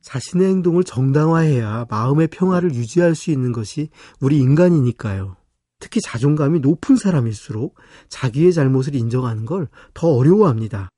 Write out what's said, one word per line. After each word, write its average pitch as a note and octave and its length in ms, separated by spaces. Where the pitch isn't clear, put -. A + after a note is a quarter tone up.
자신의 F3 480
행동을 F3+ 360
정당화해야 C3+ 1040
마음의 C3+ 380
평화를 F3+ 460
유지할 D#3+ 400
수 - 160
있는 B2+ 220
것이 A#2 380
우리 C#3 180
인간이니까요. B2+ 1000
특히 - 200
자존감이 D3 600
높은 E3 360
사람일수록 B2 800
자기의 C#3+ 440
잘못을 C3+ 420
인정하는 A#2 500
걸 D#3+ 240
더 - 160
어려워합니다. A#2+ 880